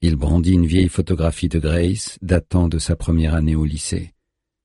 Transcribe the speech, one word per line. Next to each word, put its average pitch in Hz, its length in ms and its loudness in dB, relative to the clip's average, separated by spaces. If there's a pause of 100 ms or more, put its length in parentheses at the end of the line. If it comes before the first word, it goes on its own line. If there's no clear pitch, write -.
Il 82 160 2
brandit 80 360 2
une 87 140 4
vieille 90 220 2
photographie 82 640 -2
de 90 80 -2
Grace 85 640 -2
datant 87 460 0
de 80 100 -2
sa 82 180 -2
première 80 380 0
année 78 220 0
au 78 100 0
lycée. 82 480 -6 (500)